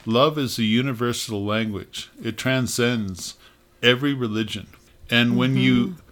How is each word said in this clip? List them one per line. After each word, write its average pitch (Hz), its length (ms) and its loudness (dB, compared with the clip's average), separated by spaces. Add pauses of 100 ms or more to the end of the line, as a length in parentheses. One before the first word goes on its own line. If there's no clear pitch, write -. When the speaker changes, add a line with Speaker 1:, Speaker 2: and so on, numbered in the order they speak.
Speaker 1:
Love 139 320 2
is 131 200 -4
a 117 60 0
universal 117 800 -2
language. 104 640 -6 (140)
It 113 160 -6
transcends 120 960 -2 (480)
every 127 320 4
religion. 110 540 -4 (420)
And 120 260 4
when 131 200 2
you 127 180 4 (140)
Speaker 2:
Mm-hmm. 180 60 -8 (180)